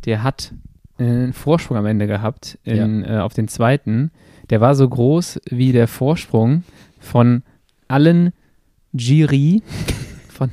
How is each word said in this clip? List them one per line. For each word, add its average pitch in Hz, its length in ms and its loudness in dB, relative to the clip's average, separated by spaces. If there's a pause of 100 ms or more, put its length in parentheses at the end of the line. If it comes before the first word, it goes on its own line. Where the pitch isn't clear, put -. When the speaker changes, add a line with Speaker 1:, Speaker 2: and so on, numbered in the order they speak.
Speaker 1:
der 110 160 -2
hat, - 320 -6 (460)
äh, 127 40 -2
einen 123 300 -2
Vorsprung 147 440 -2
am 104 100 -2
Ende 107 180 0
gehabt 104 580 -6
in, 107 400 -2
Speaker 2:
Ja. 110 140 -4
Speaker 1:
äh, 104 40 -2
auf 101 120 -4
den 110 140 -4
zweiten. 120 640 -2 (400)
Der 107 100 2
war 135 140 4
so 135 120 4
groß 127 640 -2
wie 127 220 0
der 117 160 4
Vorsprung 135 760 -2 (360)
von 120 420 2 (460)
allen 170 440 4 (600)
Giri 143 680 2 (340)
<laughs> - 320 -18
von 131 240 -6